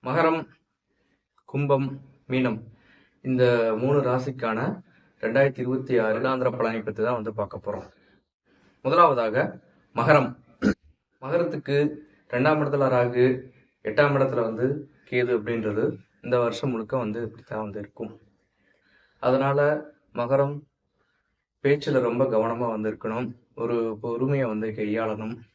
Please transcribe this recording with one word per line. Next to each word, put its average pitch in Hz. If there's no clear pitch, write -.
மகரம், 160
கும்பம், 139
மீனம், 127
இந்த 127
மூணு 135
ராசிக்கான 123
ரெண்டாயிரத்தி 131
இருபத்தி 127
ஆறு 110
வருடாந்திர 127
பலனை 113
பத்தி 107
தான் 120
வந்து 107
பார்க்க 101
போறோம். 101
முதலாவதாக 131
மகரம். 139
மகரத்துக்கு 147
ரெண்டாம் 151
இடத்துல 139
ராகு, 123
எட்டாம் 139
இடத்துல 123
வந்து 110
கேது 123
அப்படின்றது 110
இந்த 123
வருஷம் 117
முழுக்க 113
வந்து 113
இப்படித்தான் 110
வந்து 104
இருக்கும். 107
அதனால 139
மகரம் 135
பேச்சுல 139
ரொம்ப 120
கவனமா 117
வந்து 110
இருக்கணும். 113
ஒரு 117
பொறுமையை 127
வந்து 110
கையாளணும். 110